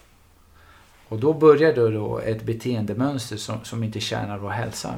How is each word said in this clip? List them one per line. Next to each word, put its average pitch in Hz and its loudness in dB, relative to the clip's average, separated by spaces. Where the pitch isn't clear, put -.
Och 110 -6
då 147 2
börjar 151 8
det 117 4
då 107 -4
ett 110 -4
beteendemönster 113 -4
som, 110 -8
som 113 -6
inte 110 -6
tjänar 104 -6
vår 98 -8
hälsa, - -6